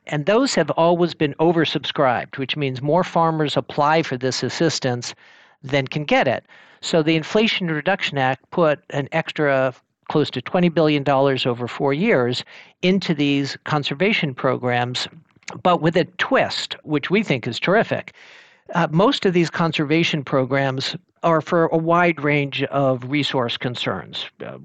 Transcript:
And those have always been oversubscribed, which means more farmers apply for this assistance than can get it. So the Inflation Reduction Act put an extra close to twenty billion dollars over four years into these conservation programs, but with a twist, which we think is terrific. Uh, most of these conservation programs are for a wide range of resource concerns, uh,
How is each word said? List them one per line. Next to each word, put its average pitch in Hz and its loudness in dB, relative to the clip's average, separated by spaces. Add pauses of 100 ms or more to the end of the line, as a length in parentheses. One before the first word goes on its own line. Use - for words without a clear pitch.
And 147 -2
those 240 2
have 156 2
always 170 2
been 147 -2
oversubscribed, 147 0
which 135 -4
means 131 -4
more 151 2
farmers 160 0
apply 151 2
for 135 -4
this 123 -2
assistance 127 -2 (480)
than 135 -2
can 151 -6
get 220 2
it. 101 -2 (360)
So 165 2
the 160 4
Inflation 202 0
Reduction 156 -2
Act 131 -2
put 151 2 (100)
an 143 -4
extra 139 0 (340)
close 147 0
to 131 -6
twenty 180 2
billion 151 2
dollars 135 2
over 120 -2
four 139 -2
years 143 0 (380)
into 180 2
these 143 0
conservation 151 -2
programs, 123 -2 (540)
but 175 4
with 165 2
a 165 2 (140)
twist, - -2
which 151 -4
we 208 2
think 135 -2
is 113 -6
terrific. - 0 (600)
Uh, 170 2
most 202 2
of 185 4
these 170 4
conservation 160 0
programs 131 -2 (300)
are 160 4
for 165 2
a - 0
wide 165 2
range 139 0
of 131 0
resource 135 -2
concerns, 113 -6 (200)
uh, - -14